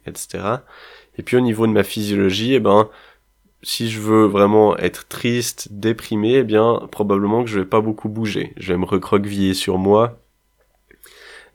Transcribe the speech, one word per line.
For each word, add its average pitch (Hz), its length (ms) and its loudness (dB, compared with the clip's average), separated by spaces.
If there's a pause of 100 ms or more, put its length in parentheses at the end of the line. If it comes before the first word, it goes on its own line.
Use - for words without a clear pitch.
et - 80 -14
cetera. 98 500 -8 (540)
Et - 60 -12
puis - 140 -2
au 127 40 4
niveau 113 240 0
de 110 60 2
ma 104 120 2
physiologie, 101 680 -2
eh 131 60 2
ben, 107 300 4 (720)
si - 260 -6
je 110 100 -8
veux 110 260 4
vraiment 101 520 4
être - 300 -6
triste, - 640 -6
déprimé, 110 640 -2
eh 135 80 4
bien, 110 480 2
probablement 104 520 0
que 117 60 -8
je 107 100 -2
vais 92 60 -2
pas 110 160 2
beaucoup 110 280 -6
bouger. 107 480 -6
Je 92 140 -8
vais 90 60 0
me 92 80 -2
recroqueviller 101 720 -2
sur 92 240 -2
moi, 104 400 2 (1400)